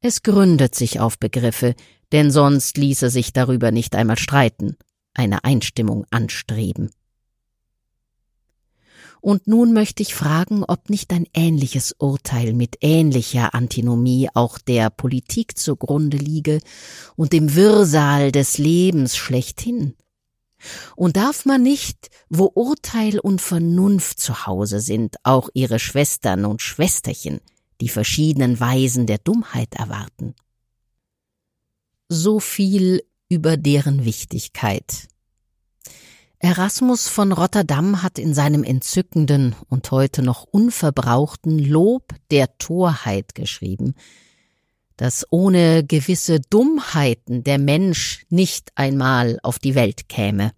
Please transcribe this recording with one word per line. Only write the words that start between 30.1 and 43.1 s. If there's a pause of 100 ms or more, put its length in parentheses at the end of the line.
So
viel (280)
über
deren
Wichtigkeit. (1400)
Erasmus
von
Rotterdam
hat
in
seinem
entzückenden (140)
und
heute
noch
unverbrauchten
Lob (180)
der
Torheit